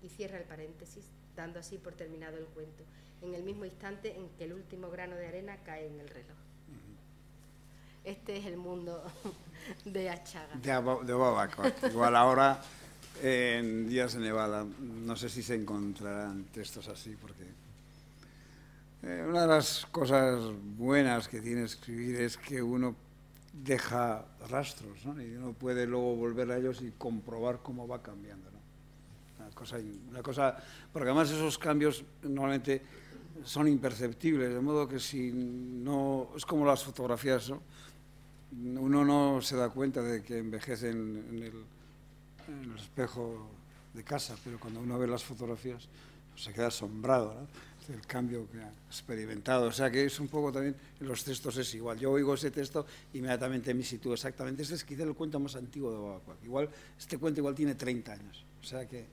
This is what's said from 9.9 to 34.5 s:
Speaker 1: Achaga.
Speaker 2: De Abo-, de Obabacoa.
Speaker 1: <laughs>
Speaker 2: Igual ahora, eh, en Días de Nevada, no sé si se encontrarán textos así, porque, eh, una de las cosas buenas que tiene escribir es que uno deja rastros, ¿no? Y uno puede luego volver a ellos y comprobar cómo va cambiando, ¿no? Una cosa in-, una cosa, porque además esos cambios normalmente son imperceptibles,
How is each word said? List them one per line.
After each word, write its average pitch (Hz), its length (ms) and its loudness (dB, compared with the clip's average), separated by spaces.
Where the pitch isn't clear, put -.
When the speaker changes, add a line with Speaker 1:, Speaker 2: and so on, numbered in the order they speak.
Speaker 1:
Achaga. 160 460 -10
Speaker 2:
De 131 160 0
Abo-, 127 320 4
de 123 100 -2
Obabacoa. 117 580 4
Speaker 1:
<laughs> 254 80 2
Speaker 2:
Igual 120 260 6
ahora, 131 460 10
eh, 123 380 4
en 113 280 0
Días 123 260 2
de 120 60 -4
Nevada, 107 460 0
no 117 360 -6
sé 120 140 -4
si 113 140 -6
se 120 120 0
encontrarán 104 920 -4
textos 104 440 -12
así, 107 320 -12
porque, 95 220 -16
eh, 120 240 -4
una 170 160 4
de 165 40 6
las 156 400 6
cosas 131 520 6
buenas 123 500 4
que 113 140 -6
tiene 120 220 -2
escribir 117 580 -4
es 117 160 0
que 135 240 -6
uno 123 340 0
deja 120 720 0
rastros, 110 560 -6
¿no? 143 160 -8
Y 117 140 -10
uno 123 180 -8
puede 123 320 0
luego 123 300 2
volver 117 360 0
a 123 60 0
ellos 127 240 0
y 120 160 -8
comprobar 117 640 -2
cómo 123 260 -8
va 123 140 -6
cambiando, 101 480 -14
¿no? - 960 -20
Una 104 100 -16
cosa 120 240 -8
in-, 104 300 -10
una 123 140 -10
cosa, 135 340 4
porque 135 160 2
además 147 220 8
esos 156 260 2
cambios 147 460 4
normalmente 139 580 2
son 147 240 4
imperceptibles, 127 840 4